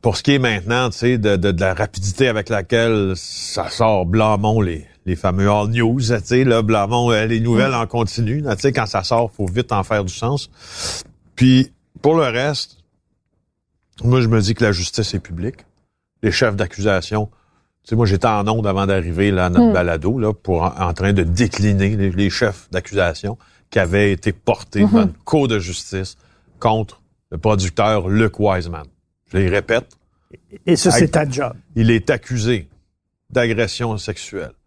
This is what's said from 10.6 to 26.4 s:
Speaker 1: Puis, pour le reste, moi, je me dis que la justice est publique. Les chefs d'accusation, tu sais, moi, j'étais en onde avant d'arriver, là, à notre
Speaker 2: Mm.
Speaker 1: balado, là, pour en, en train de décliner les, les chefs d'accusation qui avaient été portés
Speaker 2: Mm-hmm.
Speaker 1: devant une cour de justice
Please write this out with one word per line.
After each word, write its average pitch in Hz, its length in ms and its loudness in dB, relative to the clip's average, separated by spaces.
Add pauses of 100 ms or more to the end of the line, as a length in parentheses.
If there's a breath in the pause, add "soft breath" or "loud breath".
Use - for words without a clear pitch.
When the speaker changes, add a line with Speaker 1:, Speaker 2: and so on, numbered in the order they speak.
Speaker 1:
Puis, 131 360 4 (320)
pour 151 120 4
le 160 80 4
reste, 131 540 -2 (1300)
moi, 123 180 4
je 117 60 2
me 110 140 4
dis 101 120 0
que 113 100 0
la 104 80 4
justice 92 440 -4
est 92 40 -2
publique. 87 380 -10 (640)
Les 107 100 0
chefs 107 240 0
d'accusation, 101 680 -2 (580)
tu - 60 -20
sais, 113 60 -2
moi, 117 100 2
j'étais 98 220 2
en 104 200 0
onde 110 200 0
avant 98 180 0
d'arriver, 95 460 0
là, 90 160 0
à - 20 0
notre 226 220 4
Speaker 2:
Mm. - 20 2
Speaker 1:
balado, 90 460 0
là, 107 160 0
pour 87 260 -2
en, 87 160 -2
en 87 160 -2
train 98 200 0
de 95 100 2
décliner 101 720 0
les, 98 160 0
les 95 180 0
chefs - 400 -4
d'accusation 92 680 -4 (320 soft breath)
qui 113 80 0
avaient 98 320 2
été 95 220 -2
portés - 500 -2
Speaker 2:
Mm-hmm. 101 80 4
Speaker 1:
devant 113 140 4
une 92 80 -2 (120)
cour 143 220 0
de 113 100 0
justice 95 580 -8 (440)